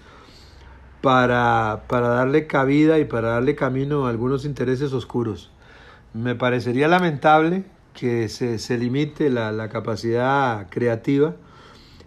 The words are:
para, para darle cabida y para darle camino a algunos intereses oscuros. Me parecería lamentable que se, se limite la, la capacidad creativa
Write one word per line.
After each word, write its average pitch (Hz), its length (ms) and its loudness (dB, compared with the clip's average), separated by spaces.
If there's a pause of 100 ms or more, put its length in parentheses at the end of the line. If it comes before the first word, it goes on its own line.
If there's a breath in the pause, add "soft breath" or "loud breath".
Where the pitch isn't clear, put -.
(1000 loud breath)
para, 120 880 2
para 120 200 0
darle 135 380 2
cabida 151 520 4
y 147 80 2
para 117 240 -2
darle 123 260 0
camino 139 500 -2
a 123 40 0
algunos 123 340 -2
intereses 131 480 -4
oscuros. 113 580 -6 (600 loud breath)
Me 120 220 -4
parecería 123 540 0
lamentable 165 760 2 (300)
que 117 340 -2
se, 117 300 -4
se 123 180 -4
limite 139 540 -2
la, 117 200 -2
la 110 200 -6
capacidad 113 1000 -2
creativa 139 680 0 (720 loud breath)